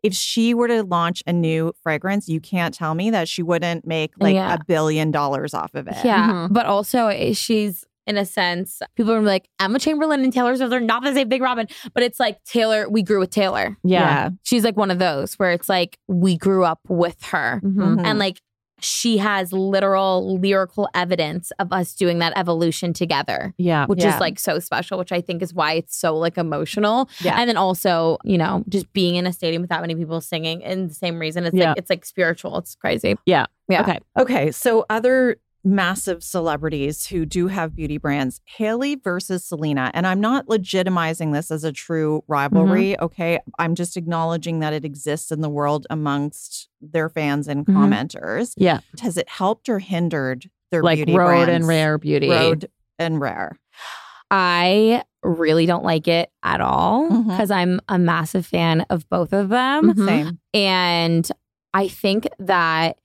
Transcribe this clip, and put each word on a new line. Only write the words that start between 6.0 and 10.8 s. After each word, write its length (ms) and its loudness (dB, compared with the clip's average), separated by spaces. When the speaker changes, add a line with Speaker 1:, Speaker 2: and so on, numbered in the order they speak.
Speaker 2:
Yeah. 280 4
Speaker 3:
Mm-hmm. 240 0
Speaker 2:
But 120 2
also, 420 0
eh, 260 -2
she's, 500 -2
in 100 -2
a 80 0
sense, 560 -2
people 160 2
are 80 2
like, 280 2
"Emma 180 2
Chamberlain 460 0
and 80 2
Taylor 240 2
Swift 160 0
are 80 0